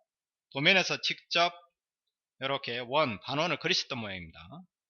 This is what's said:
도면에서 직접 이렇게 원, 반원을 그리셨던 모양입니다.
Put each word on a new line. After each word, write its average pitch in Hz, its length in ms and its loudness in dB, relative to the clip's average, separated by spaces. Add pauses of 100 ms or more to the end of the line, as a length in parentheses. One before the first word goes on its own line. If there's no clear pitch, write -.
(520)
도면에서 156 500 4
직접 - 500 0 (880)
이렇게 131 380 -4
원, 123 420 0
반원을 147 380 -2
그리셨던 160 400 -2
모양입니다. 92 400 -10 (520)